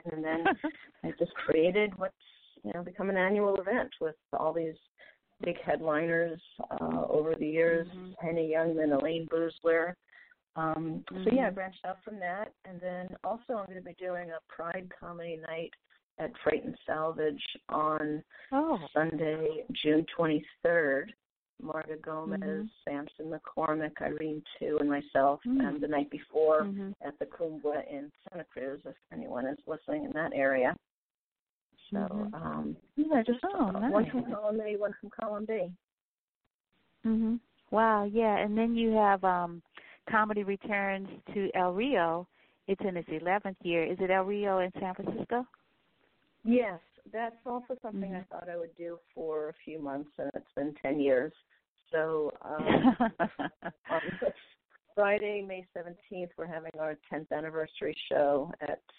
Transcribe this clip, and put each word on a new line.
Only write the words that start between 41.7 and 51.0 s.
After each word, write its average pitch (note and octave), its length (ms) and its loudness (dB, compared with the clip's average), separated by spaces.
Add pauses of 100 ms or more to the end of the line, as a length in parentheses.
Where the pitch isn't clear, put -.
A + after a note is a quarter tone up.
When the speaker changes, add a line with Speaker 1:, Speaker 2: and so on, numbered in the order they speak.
Speaker 2:
Rio. F3+ 540 2 (400)
It's G3 200 0
in F3+ 100 0
its E3 140 -6
eleventh F#3 520 0
year. E3+ 220 2
Is F3+ 160 0
it F#3 100 0
El F#3+ 140 4
Rio G3+ 340 0
in F#3 220 0
San F#3 140 -4
Francisco? - 520 -4 (960)
Speaker 1:
Yes, A3 360 4 (320)
that's A#3 240 -4 (100)
also B3 340 -4
something G3 300 -6
Speaker 2:
Mm-hmm. F#3 240 -8
Speaker 1:
I E3+ 40 -8
thought F3 120 -12
I E3+ 60 -6
would E3 200 -8
do E3+ 220 -8 (160)
for D#3 340 -4
a D#3 60 -10 (100)
few D#3 160 -10
months, C#3+ 380 -6
and C#3 160 -4
it's - 220 -10
been D3 260 -2
ten C#3+ 180 2